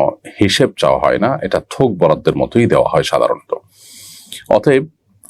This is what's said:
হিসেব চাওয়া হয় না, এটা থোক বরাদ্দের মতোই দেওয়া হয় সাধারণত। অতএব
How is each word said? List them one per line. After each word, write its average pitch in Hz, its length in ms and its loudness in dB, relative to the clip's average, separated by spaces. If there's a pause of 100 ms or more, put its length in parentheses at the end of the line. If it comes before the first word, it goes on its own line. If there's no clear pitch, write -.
(360)
হিসেব 107 400 0
চাওয়া 67 240 0
হয় 67 180 2
না, 107 120 -2 (120)
এটা 95 160 -2 (120)
থোক 131 280 0
বরাদ্দের 78 380 0
মতোই 69 300 0
দেওয়া 67 240 2
হয় 76 140 0
সাধারণত। - 460 -4 (960)
অতএব 135 360 2 (460)